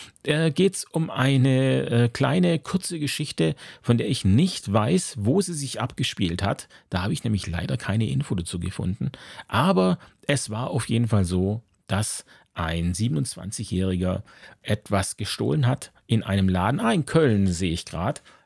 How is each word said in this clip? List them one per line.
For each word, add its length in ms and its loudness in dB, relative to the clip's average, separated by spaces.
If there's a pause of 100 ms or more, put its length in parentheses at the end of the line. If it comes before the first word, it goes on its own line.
(240)
äh, 260 0
geht's 360 0
um 240 -4
eine, 800 2
äh, 200 4
kleine, 480 2
kurze 420 -4
Geschichte, 540 -2 (280)
von 160 4
der 120 -2
ich 160 0
nicht 460 4
weiß, 480 2
wo 220 4
sie 120 -2
sich 280 -6
abgespielt 600 -2
hat. 260 -2 (220)
Da 140 -2
hab 80 -2
ich 120 -4
nämlich 240 -2
leider 300 -4
keine 300 0
Info 260 -2
dazu 260 -6
gefunden. 520 -4 (360)
Aber 520 2 (260)
es 240 -2
war 200 -4
auf 180 -2
jeden 220 0
Fall 160 4
so, 360 0 (240)
dass 400 -2 (280)
ein 400 -2
siebenundzwanzigjähriger 1300 -2 (380)
etwas 560 -2
gestohlen 500 0
hat 240 -4 (160)
in 160 2
einem 260 2
Laden. 300 2
Ah, 140 0
in 120 0
Köln 420 4
sehe 260 0
ich 120 -6
grad. 380 -6 (220)